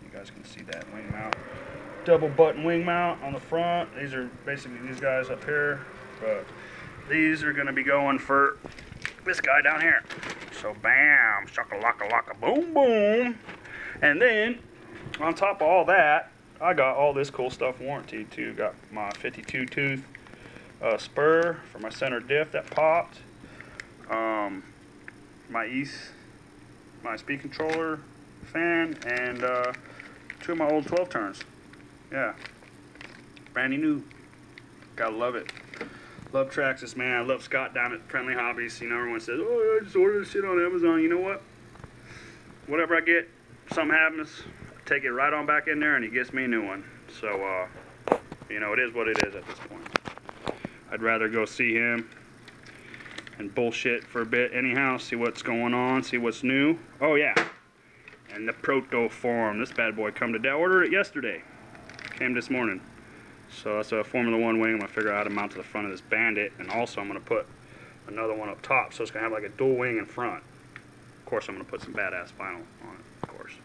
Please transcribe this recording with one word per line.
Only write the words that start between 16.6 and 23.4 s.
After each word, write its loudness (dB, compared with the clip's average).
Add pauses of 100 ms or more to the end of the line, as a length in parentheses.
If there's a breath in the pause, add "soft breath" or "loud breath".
I 4
got 4
all 6
this 0
cool -2
stuff -4
warranted -8
too. -6
Got -2 (180)
my -6
fifty-two -6
tooth, -2 (800 loud breath)
uh, 2
spur 2 (140)
for -18
my -8
center -2
diff 0
that -4
popped. 2 (920 loud breath)